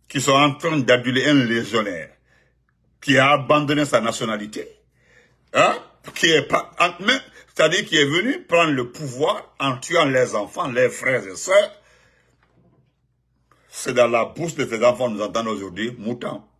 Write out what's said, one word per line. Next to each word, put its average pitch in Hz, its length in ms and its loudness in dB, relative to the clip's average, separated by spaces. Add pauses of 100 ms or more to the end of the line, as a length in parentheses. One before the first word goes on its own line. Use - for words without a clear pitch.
qui 143 120 -4
sont 135 120 2
en 139 220 4
train 156 240 -4
d'aduler 123 480 2
un 143 180 4
légionnaire 107 640 -2 (880)
qui 135 180 0
a 135 140 4
abandonné 147 520 2
sa 123 160 2
nationalité, 110 680 -6 (840)
hein, 160 240 4 (380)
qui - 120 -2
est 156 200 2
pas, - 320 -2
en, 175 120 2 (100)
mais, 240 180 0 (360)
c'est-à-dire 165 300 2
qui 170 120 -2
est 143 100 4
venu 190 360 -2
prendre 170 300 2
le 127 180 -2
pouvoir 147 720 -4
en 135 160 -2
tuant 165 300 0
les 127 280 2
enfants, 110 340 -6
les 123 200 2
frères 113 380 -4
et 92 100 -14
sœurs. 202 360 2 (2000)
C'est 131 180 -6
dans 120 120 6
la 117 200 0
bouche 160 280 -8
de 135 100 -4
ces 113 200 -2
enfants 120 240 2
que 107 60 -6
nous 104 80 -6
entendons 113 280 -4
aujourd'hui, 101 480 -8
Moutan, 104 500 -10 (120)